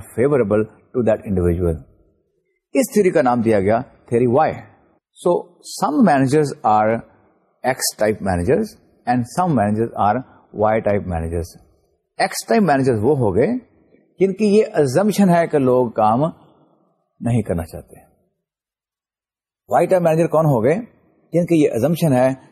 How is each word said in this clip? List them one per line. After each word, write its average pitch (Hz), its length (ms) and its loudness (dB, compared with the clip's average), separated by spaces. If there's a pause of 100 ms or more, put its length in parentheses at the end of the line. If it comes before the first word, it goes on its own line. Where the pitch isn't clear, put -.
(200)
favorable 113 460 0
to - 380 -8
that 107 160 0 (100)
individual۔ 87 460 0 (960)
اس 269 220 -2
تھیوری 202 160 2
کا 160 120 2
نام 123 200 0
دیا 107 180 2
گیا 107 200 0
تھیوری 123 460 -4
وائی۔ 127 280 2 (720)
So 175 240 0
some - 580 -6
managers 135 640 0
are 107 280 2 (720)
X - 320 -6
type 107 200 -2
managers 98 420 0 (420)
and 127 160 0 (160)
some 180 120 0
managers 107 380 0 (160)
are 107 140 2 (360)
Y 107 240 0
type 104 280 -2
managers۔ 82 580 -6 (520)
ایکس - 300 -6
ٹائپ 226 140 2
مینیجرز 135 400 0
وہ 139 160 2
ہو 107 180 0
گئے 127 120 2 (720)
جن 190 140 0
کی 214 120 -2
یہ 208 200 4
assumption 175 720 2
ہے 165 100 0
کہ 151 100 -2
لوگ 127 340 2
کام 110 300 0 (1000)
نہیں 117 220 -2
کرنا 87 240 -6
چاہتے۔ - 380 -20 (1700)
وائی 151 180 2
ٹائپ 185 140 2
مینیجر 165 260 0
کون 160 180 0
ہو 131 180 2
گئے؟ 143 120 2 (580)
جن 170 120 0
کی 165 100 0
یہ 147 140 4
assumption 135 560 0
ہے 131 80 0 (180)